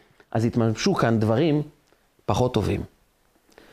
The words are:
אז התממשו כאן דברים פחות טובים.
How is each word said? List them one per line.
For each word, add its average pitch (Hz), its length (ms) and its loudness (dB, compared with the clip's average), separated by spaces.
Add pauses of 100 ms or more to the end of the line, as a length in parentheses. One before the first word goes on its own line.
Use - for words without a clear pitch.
(320)
אז 113 140 0
התממשו 113 500 0
כאן 117 240 2
דברים 139 420 2 (640)
פחות 123 280 0
טובים. 98 300 -2 (880)